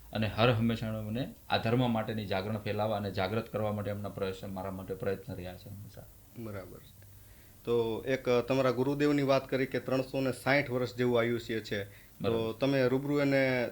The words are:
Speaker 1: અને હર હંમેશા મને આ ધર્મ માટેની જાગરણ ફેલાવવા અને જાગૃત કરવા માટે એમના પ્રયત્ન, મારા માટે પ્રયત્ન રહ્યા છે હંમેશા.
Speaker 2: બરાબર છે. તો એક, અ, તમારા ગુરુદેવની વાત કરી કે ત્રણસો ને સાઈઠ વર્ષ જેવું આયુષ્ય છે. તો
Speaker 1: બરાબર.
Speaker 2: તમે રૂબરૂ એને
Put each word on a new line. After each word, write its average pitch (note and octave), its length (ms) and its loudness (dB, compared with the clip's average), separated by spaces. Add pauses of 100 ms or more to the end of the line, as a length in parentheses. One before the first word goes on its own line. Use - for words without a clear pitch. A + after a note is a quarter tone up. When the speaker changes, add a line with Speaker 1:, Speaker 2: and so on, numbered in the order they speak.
(140)
Speaker 1:
અને A2 140 0
હર A2 240 4
હંમેશા A2+ 500 0
મને A2 320 -6 (160)
આ G#2 80 2
ધર્મ A#2+ 360 2
માટેની A2 320 -2
જાગરણ G2 320 -2
ફેલાવવા G#2+ 400 -2
અને G2+ 140 -4
જાગૃત G2+ 400 -2
કરવા G#2 220 0
માટે G#2 160 -4
એમના G2+ 200 -6
પ્રયત્ન, F#2+ 400 -6
મારા F#2+ 220 -6
માટે F#2 220 -8
પ્રયત્ન F#2+ 420 -6
રહ્યા F2+ 220 -10
છે - 120 -16
હંમેશા. G2+ 340 -14 (340)
Speaker 2:
બરાબર G2+ 420 -10
છે. - 280 -20 (580)
તો A2+ 420 2
એક, C3 220 0
અ, B2 120 4
તમારા C3 300 2
ગુરુદેવની C#3+ 500 2
વાત C3+ 280 2
કરી C3 160 0
કે B2+ 140 -2
ત્રણસો C3 420 -2
ને C3 100 0
સાઈઠ C#3 380 2
વર્ષ B2 260 -2
જેવું B2 240 4
આયુષ્ય A#2 400 0
છે. G#2+ 240 -4
તો - 380 -18
Speaker 1:
બરાબર. A2+ 320 0
Speaker 2:
તમે C3+ 340 2
રૂબરૂ C#3 320 2
એને C3+ 520 4